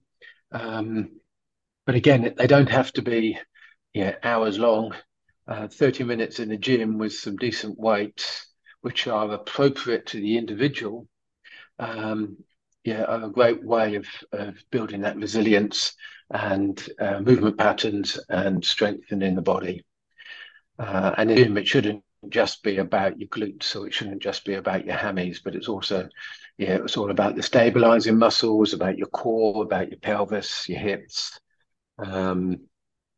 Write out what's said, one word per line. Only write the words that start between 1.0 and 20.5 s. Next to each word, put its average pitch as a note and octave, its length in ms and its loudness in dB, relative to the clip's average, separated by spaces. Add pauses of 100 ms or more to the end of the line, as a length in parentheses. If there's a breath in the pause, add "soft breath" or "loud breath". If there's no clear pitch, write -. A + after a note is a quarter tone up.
but B2+ 100 2
again, B2 420 6
they B2+ 100 4
don't C#3 220 8
have C3 240 2
to B2+ 80 -2
be, A2+ 360 0 (560 soft breath)
you G2 120 -2
know, - 80 -2 (100)
hours A2 360 0
long. A2 360 2 (520)
Uh, G#2+ 200 -8
thirty C3 360 0
minutes A#2 360 -4
in A2 100 -6
the G#2+ 80 -4
gym A2 420 0
with G#2+ 140 -4
some G2+ 220 -8
decent A2 440 -6
weights, G#2+ 680 -2 (340 soft breath)
which - 260 -4
are G#2+ 240 -2
appropriate B2 760 0
to A2+ 120 -10
the G#2+ 180 2
individual, A#2 680 -4 (720 loud breath)
um, A2 580 -6 (460)
yeah, A2 200 -2
are A2+ 220 -2
a G#2 60 -8
great A#2 320 4
way A2 320 2
of, G2+ 120 -8 (240)
of G2+ 240 -8 (140)
building G#2 320 -4
that G2+ 160 -2
resilience G#2 760 2 (380 loud breath)
and, G2 560 -2 (120)
uh, G2 200 -2
movement G#2+ 380 4
patterns G2+ 640 0 (100)
and F#2 340 0
strengthening G2 720 0
the F#2 60 -2
body. F2+ 420 -2 (920 loud breath)